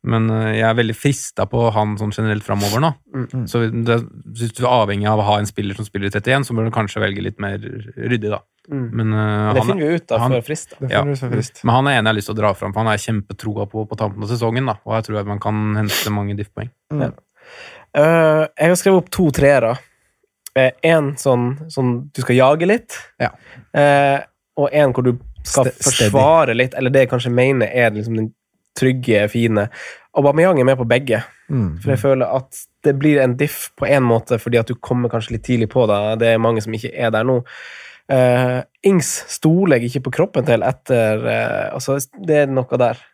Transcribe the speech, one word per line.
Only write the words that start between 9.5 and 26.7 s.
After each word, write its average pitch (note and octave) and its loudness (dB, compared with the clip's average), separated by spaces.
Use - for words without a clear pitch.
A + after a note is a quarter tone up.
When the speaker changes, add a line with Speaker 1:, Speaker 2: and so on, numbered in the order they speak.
Speaker 2:
Det B2 2
Speaker 1:
han - -2
Speaker 2:
finner E3 -2
vi E3+ 0
ut - -6
av A2+ 0
Speaker 1:
han B2+ 0
Speaker 2:
før A#2+ -2
frist. - -10
Speaker 3:
Det C3 -6
Speaker 1:
Ja. G#2 0
Speaker 3:
finner C#3+ -2
vi C3 -8
ut B2+ -8
før A#2+ -4
frist. - -8
Speaker 1:
Men A#2 2
han C3+ 4
er C#3 2
en G#2+ 0
jeg A2 2
har G#2 -2
lyst - -10
til G#2+ -8
å A2+ -4
dra G#2 0
fram, G2 -8
for A2 -4
han A2+ 0
har G#2+ 0
jeg - -8
kjempetroa G#2 -6
på, A2 -8
på A2 -10
tampen G#2+ -6
av G#2 -6
sesongen, A#2+ -2
da. G#2+ -4
Og A2+ -4
jeg A2 -2
tror G#2+ -4
at G2+ -6
man G2+ -6
kan G#2+ -2
hente G#2+ -2
mange G2+ -4
diff-poeng. G#2 -10
Speaker 3:
Mm. D3 -4
Speaker 2:
Ja. - -4
Eh, D#3 4
jeg D#3+ 4
har F3+ 4
skrevet F#3 4
opp - -18
to E3+ 2
treere. C3 4
Eh, C3 4
en D#3 4
sånn, C3 -2
sånn C3 -2
du C3 -6
skal B2 2
jage D3 4
litt. A3+ -2
Speaker 3:
Ja. A#2+ 0
Speaker 2:
Eh, C#3+ 4
og C#3+ 0
en C#3+ 4
hvor B2+ 0
du B2 4
skal C3 2
Speaker 3:
Ste-, - -6
steady. G#2+ 2
Speaker 2:
forsvare C#3 4
litt, B2+ -2